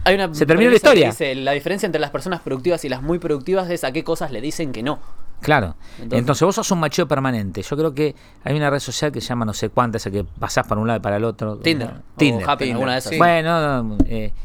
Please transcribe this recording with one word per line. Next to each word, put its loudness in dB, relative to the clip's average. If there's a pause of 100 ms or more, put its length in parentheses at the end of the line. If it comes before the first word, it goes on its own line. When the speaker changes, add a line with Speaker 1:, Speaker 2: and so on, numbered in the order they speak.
Speaker 1:
hay 6
una -2
Speaker 2:
Se 2
terminó 6
la 8
Speaker 1:
premisa 8
que 8
Speaker 2:
historia. 6
Speaker 1:
dice, -2
la -2
diferencia -2
entre 0
las -2
personas -4
productivas -2
y -4
las -4
muy -2
productivas -2
es -2
a -2
qué -4
cosas -4
le -6
dicen -4
que -6
no. -2 (420)
Speaker 2:
Claro. 2 (220)
Speaker 1:
Entonces -2
Speaker 2:
Entonces 2
vos 2
sos -2
un 2
macheo 0
permanente. -2
Yo -6
creo 0
que 0 (280)
hay -2
una 0
red 0
social -2
que -6
se -8
llama -2
no -4
sé -4
cuánta, 0
esa -4
que -2
pasás -2
para 0
un 0
lado 0
y -8
para -2
el -2
otro. -4
Speaker 1:
Tinder, -2
Speaker 2:
¿no? -14
Speaker 1:
o -18 (160)
Speaker 2:
Tinder. 2
Speaker 1:
Happn, 0
Speaker 3:
Tinder, -2
Speaker 1:
alguna 0
de 0
esas. -6
Speaker 3:
sí. -2
Speaker 2:
Bueno, 2
no, -4
eh, -2 (120)